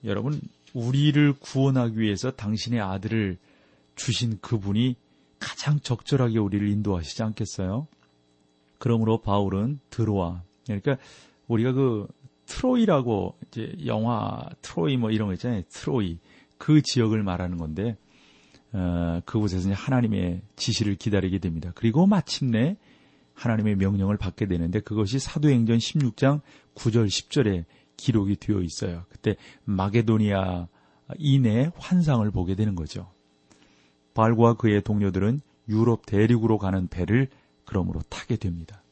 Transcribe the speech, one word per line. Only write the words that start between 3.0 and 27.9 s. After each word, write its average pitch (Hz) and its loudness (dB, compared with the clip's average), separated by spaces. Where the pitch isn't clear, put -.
주신 113 -4
그분이 110 -2
가장 - -2
적절하게 120 0
우리를 101 0
인도하시지 101 -2
않겠어요? 107 -6
그러므로 113 2
바울은 101 0
드로아, 92 -2
그러니까 110 -2
우리가 117 2
그 123 0
트로이라고, 143 2
이제 - -10
영화 110 -2
트로이 156 -2
뭐 117 0
이런 107 0
거 92 -2
있잖아요. 110 -4
트로이. 101 -4
그 151 6
지역을 110 0
말하는 90 -4
건데, 85 -4
어, 87 -2
그곳에서 95 -2
이제 98 0
하나님의 98 -2
지시를 104 -2
기다리게 95 0
됩니다. 85 -6
그리고 123 2
마침내 147 0
하나님의 107 0
명령을 98 2
받게 101 -4
되는데, 90 0
그것이 107 -2
사도행전 123 2
십육 123 0
장 143 2
구 - -2
절, 110 2
십 - -6
절에 101 0